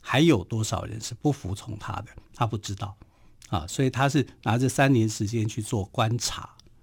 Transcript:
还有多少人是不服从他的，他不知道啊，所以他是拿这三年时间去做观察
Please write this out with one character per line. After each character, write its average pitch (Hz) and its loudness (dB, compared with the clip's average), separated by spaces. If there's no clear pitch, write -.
还 - 0
有 151 6
多 110 -4
少 - -2
人 110 -10
是 - -10
不 147 0
服 98 -4
从 - -10
他 - -10
的， - -10
他 120 0
不 107 -4
知 101 -6
道 98 -10
啊， 80 -4
所 - -2
以 131 2
他 135 2
是 135 2
拿 113 2
这 131 2
三 135 4
年 110 6
时 107 -4
间 110 -2
去 104 -6
做 101 -2
观 117 0
察 - -6